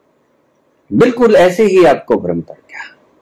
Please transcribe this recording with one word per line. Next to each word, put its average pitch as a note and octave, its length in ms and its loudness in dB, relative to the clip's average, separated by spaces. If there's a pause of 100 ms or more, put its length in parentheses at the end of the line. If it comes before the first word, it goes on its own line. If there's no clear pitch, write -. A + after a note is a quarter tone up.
(920)
बिल्कुल A#3 420 2
ऐसे C4+ 280 2
ही F#3 220 2
आपको C3 300 0
भ्रम F2 260 -6
पड़ - 160 -20
गया। - 400 -20 (240)